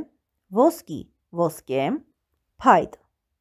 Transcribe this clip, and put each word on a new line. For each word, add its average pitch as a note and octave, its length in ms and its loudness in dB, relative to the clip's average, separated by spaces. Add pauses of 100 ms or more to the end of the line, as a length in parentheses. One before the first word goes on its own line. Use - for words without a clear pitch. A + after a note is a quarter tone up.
(520)
ոսկի, A3+ 480 0 (320)
ոսկե, D#3 540 -4 (760)
փայտ, G3 400 2 (400)